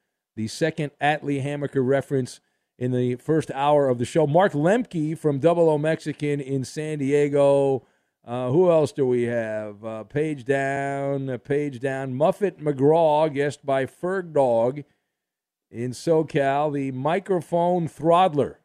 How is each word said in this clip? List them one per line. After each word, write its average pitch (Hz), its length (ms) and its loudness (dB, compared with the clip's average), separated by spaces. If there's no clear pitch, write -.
the 110 100 -4
second 160 440 -4
Atlee 143 420 0
Hammaker 143 420 -2
reference 135 540 -2
in 127 160 -2
the 123 220 0
first 151 360 -2
hour 143 380 2
of 123 80 0
the 120 80 -2
show. 156 200 2
Mark 170 280 2
Lemke 160 640 0
from 143 220 -2
Double 165 300 4
O 151 80 4
Mexican 147 600 -2
in 135 240 -4
San 156 360 -8
Diego. 139 880 2
Uh, 127 260 -6
who 180 180 4
else 160 220 4
do 135 160 0
we 123 160 2
have? 110 600 -4
Uh, 110 200 -10
page 147 400 -6
down, 139 840 -2
uh, 123 80 -6
page 143 420 -4
down. 135 340 -6
Muffet 170 460 0
McGraw, 151 720 2
guessed 139 320 -4
by 135 220 0
Ferg 180 460 -6
Dog 131 500 2
in 120 200 -8
SoCal. 147 800 0
The 139 200 -4
Microphone 170 960 -2
Throttler 156 760 2